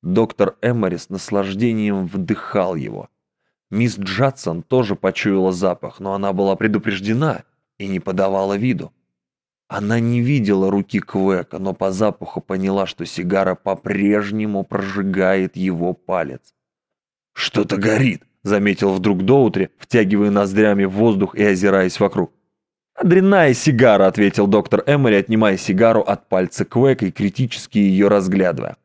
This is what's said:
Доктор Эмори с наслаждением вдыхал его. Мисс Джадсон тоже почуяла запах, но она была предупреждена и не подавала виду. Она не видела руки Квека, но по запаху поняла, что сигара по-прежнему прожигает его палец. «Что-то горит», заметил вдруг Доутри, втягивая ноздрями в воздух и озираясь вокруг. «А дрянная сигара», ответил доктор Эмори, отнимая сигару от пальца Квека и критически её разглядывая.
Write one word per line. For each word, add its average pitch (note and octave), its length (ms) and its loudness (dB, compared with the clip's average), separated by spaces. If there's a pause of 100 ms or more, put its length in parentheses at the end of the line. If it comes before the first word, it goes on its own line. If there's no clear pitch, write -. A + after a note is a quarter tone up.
Доктор G2 600 0
Эмори A2 340 0
с - 140 -12
наслаждением G2+ 1000 -2
вдыхал F#2 680 -4
его. G#1+ 340 -10 (640)
Мисс G#2 280 -2
Джадсон F#2+ 640 -4
тоже A2+ 320 -2
почуяла F#2+ 560 0
запах, F2+ 480 -4
но G2 140 -8
она G2 180 -4
была G2 240 0
предупреждена G#2+ 880 -2 (340)
и G2 100 -10
не F#2+ 120 -4
подавала G2 580 -2
виду. G#2 360 -4 (720)
Она G#2 320 -4
не A#2+ 220 0
видела G#2 500 0
руки G2 300 -2
Квека, F#2+ 580 -4
но F#2+ 140 -6
по G2 180 -4
запаху F#2 480 -4
поняла, F#2+ 460 -2
что F2 200 -10
сигара F#2 480 -2
по-прежнему G2+ 1120 -2
прожигает F#2+ 920 -2
его F2+ 340 -2
палец. E2 640 -8 (800)
«Что-то - 420 -4
горит», G#2+ 480 0 (220)
заметил G2 480 0
вдруг F#2+ 320 0
Доутри, G#2+ 520 2
втягивая G#2 520 2
ноздрями G2+ 560 2
в F#2+ 60 -2
воздух G2 440 2
и - 80 0
озираясь F#2+ 560 2
вокруг. F#2+ 320 0 (640)
«А - 100 -6
дрянная F#3 500 6
сигара», A2+ 540 4
ответил G2+ 400 2
доктор G2+ 380 2
Эмори, C#3 300 4
отнимая G2+ 420 2
сигару A2 440 2
от - 280 -4
пальца F#2 340 -2
Квека A#2+ 440 2
и F2+ 40 -6
критически - 680 -4
её G2+ 280 4
разглядывая. F#2 760 0